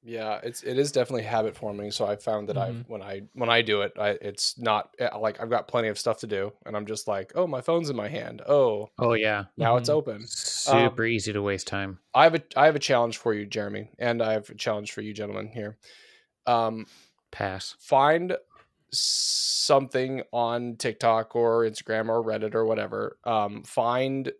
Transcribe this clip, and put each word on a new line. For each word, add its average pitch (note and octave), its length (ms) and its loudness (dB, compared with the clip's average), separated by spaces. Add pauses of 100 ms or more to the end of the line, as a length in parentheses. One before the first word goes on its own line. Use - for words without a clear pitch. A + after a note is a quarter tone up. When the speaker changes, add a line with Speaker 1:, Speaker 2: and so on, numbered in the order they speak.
Speaker 1:
Yeah, A2 420 -6
it's, A#2+ 200 -10
it B2+ 160 -2
is C#3+ 140 2
definitely B2 320 0
habit A2 320 0
forming. G#2 340 -8
So G#2 160 -2
I G#2 100 0
found G#2 320 -4
that - 80 -4
I've, - 160 -2
Speaker 2:
Mm-hmm. A#2+ 200 -10
Speaker 1:
when G#2 100 -10
I, G2 200 -10 (120)
when A#2+ 160 0
I A#2 120 6
do G#2+ 200 2
it, G2+ 160 -2
I, G#2 120 2
it's - 460 -6
not, A2 420 0
eh, - 160 -2
like, G#2+ 260 -2
I've A2+ 100 -6
got A#2+ 180 0
plenty A2+ 200 0
of G#2 100 -4
stuff A#2 220 -2
to A#2 60 -10
do, G2+ 260 -4 (120)
and G#2 120 -8
I'm G#2 100 -4
just G#2+ 220 -8
like, G2 260 -4
"Oh, F3+ 120 0
my C3+ 140 -4
phone's E3 300 0
in C3 60 -4
my G#2+ 120 -4
hand. A#2+ 400 -10
Oh, A#2 400 4 (100)
Speaker 3:
Oh, A#2+ 160 4
yeah. G#2+ 320 0 (100)
Speaker 1:
now A2+ 200 4
it's B2 140 0
Speaker 2:
Mm-hmm. D3+ 80 4
Speaker 1:
open." A#2 280 -6
Speaker 3:
Super C3+ 760 2
Speaker 1:
Um, A2+ 80 2
Speaker 3:
easy G#2+ 220 -2
to G2+ 100 -2
waste G2 240 -2
time. G2 320 -6 (160)
Speaker 1:
I C3 100 8
have E3 120 8
a, D3+ 60 -2 (140)
I C#3+ 100 8
have D#3 100 6
a - 40 -2
challenge A#2+ 380 2
for A2+ 160 0
you, G#2 100 -6
Jeremy, G2+ 540 -6
and A#2 240 0
I A2 100 2
have G#2+ 160 -2
a - 60 -18
challenge G#2 380 -4
for G#2+ 100 -10
you G#2+ 100 -8
gentlemen G#2 360 -8
here. A2 280 -10 (680)
Um, A2+ 400 2 (460)
Speaker 3:
Pass. F#2+ 480 -8
Speaker 1:
find D#3 560 4 (540)
something - 1300 0 (100)
on A#2+ 440 -2
TikTok A2+ 600 0
or A#2 280 4
Instagram A2 440 -2
or A2+ 160 2
Reddit G#2+ 300 -2
or A2+ 100 2
whatever. G#2+ 600 -2
Um, G#2 400 0
find, C3 760 0